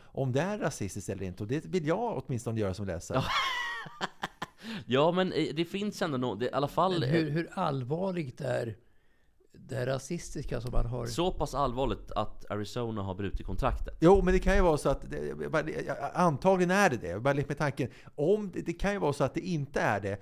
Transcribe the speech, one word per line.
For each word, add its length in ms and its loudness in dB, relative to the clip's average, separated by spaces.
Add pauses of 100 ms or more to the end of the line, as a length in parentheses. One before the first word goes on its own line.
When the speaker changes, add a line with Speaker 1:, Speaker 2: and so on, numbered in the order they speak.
Speaker 1:
om 280 -4
det 100 2
är 180 -2
rasistiskt 500 -4
eller 160 -6
inte. 180 -8
Och 60 -4
det 160 -2
vill 220 -2
jag 380 -2
åtminstone 360 -4
göra 120 0
som 120 -6
läsare. 320 -4
Speaker 2:
Ja. 120 2
<laughs> 60 0 (1500)
Ja, 260 4
men, 220 2
eh, 220 0
det 100 -2
finns 360 -6
ändå 160 0
nå-, 180 0
det, 100 -2
i 60 -2
alla 160 0
fall, 320 2
Speaker 3:
Men 100 0
hur, 180 2
Speaker 2:
eh, 60 -4
Speaker 3:
hur 200 -2
allvarligt 880 -4
är 360 -4 (760)
det 320 -6
rasistiska 760 -4
som 100 -6
man 140 6
har? 200 -4
Speaker 2:
Så 260 2
pass 240 -2
allvarligt 560 0
att 400 -4
Arizona 520 -2
har 120 -4
brutit 300 -2
kontraktet. 560 -2
Speaker 1:
Jo, 220 10
men 100 4
det 60 4
kan 160 4
ju 60 8
vara 160 6
så 120 0
att... 220 -2
Det, 140 -6 (160)
jag 100 -6
bara, 180 0
jag, 280 -4 (160)
antagligen 580 4
är 180 6
det 80 2
det. 100 -8
Jag 140 -4
bara 120 4
lekt 160 0
med 80 -4
tanken. 320 -2 (260)
Om 360 2
det, 100 -6
det 120 -4
kan 200 0
ju 60 -2
vara 140 2
så 100 0
att 100 0
det 80 -4
inte 400 -2
är 200 2
det, 200 -2